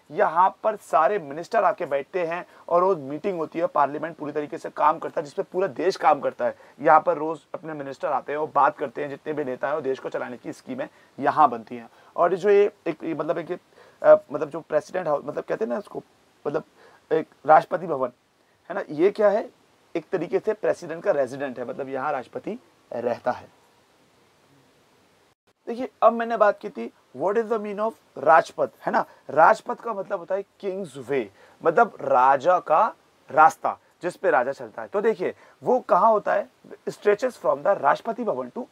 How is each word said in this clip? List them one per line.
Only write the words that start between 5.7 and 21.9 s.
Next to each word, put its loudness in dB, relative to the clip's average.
काम 2
करता -4
है। -2
यहाँ 6
पर 0
रोज -6
अपने -12
minister -8
आते -4
हैं -4
और -4
बात 4
करते -6
हैं, -6
जितने -10
भी -4
नेता -6
हैं -2
और -4
देश -4
को -10
चलाने -8
की -14
स्कीमें -10
यहाँ 4
बनती -10
हैं। -16
और 2
जो 0
ये 6
एक, -8
ये -6
मतलब -4
एक, -10
अ, 10
मतलब -4
जो -10
प्रेसिडेंट -4
हाउस, -2
मतलब -8
कहते -6
हैं -8
ना -4
उसको, -12
मतलब -4
एक 0
राष्ट्रपति 4
भवन, -4
है -10
ना, -6
ये 2
क्या 2
है, 0
एक -8
तरीके -2
से -2
प्रेसिडेंट -4
का 0
रेजिडेंट -2
है, -8
मतलब -10
यहाँ -4